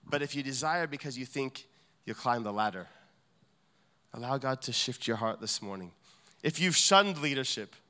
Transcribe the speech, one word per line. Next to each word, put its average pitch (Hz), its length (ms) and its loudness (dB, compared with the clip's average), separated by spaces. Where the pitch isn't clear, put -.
But 147 160 -2
if 139 140 -4
you 143 80 -2
desire 156 460 -2
because 143 280 -8
you 127 80 -8
think 135 440 -6
you'll 110 120 -8
climb 117 260 0
the 107 100 -4
ladder, 101 360 -2
allow 127 240 -4
God 131 260 -2
to 127 100 -6
shift - 340 -2
your 113 120 0
heart 110 220 -2
this 110 220 -2
morning. 95 300 -10
If 160 160 0
you've 175 160 4
shunned 196 440 8
leadership 135 580 -2